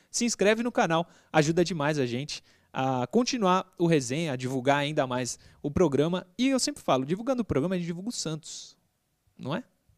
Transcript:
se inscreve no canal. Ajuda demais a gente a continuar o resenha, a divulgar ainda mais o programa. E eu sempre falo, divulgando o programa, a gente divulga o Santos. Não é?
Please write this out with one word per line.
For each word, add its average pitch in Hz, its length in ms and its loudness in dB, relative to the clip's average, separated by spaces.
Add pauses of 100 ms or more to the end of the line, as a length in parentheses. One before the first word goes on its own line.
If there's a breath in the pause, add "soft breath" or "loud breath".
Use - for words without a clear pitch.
se - 140 -2
inscreve 220 400 2
no 240 80 -2
canal. 170 360 0 (260 soft breath)
Ajuda 165 320 4
demais 151 340 -2
a 131 60 0
gente 123 360 -6 (300)
a 131 360 -2
continuar 214 720 0
o 170 100 0
resenha, 147 460 0
a - 40 -2
divulgar 131 400 0
ainda 143 280 0
mais 127 320 -4 (240 soft breath)
o 147 80 -4
programa. 160 560 2 (120)
E 247 100 2
eu 269 120 2
sempre 294 220 -4
falo, 131 240 2
divulgando 233 360 -2
o 202 40 -4
programa, 156 300 0
a - 20 -2
gente 175 100 -4
divulga 180 220 -8
o - 40 -8
Santos. - 640 -10 (600)
Não 135 160 -6
é? 226 100 -6 (340)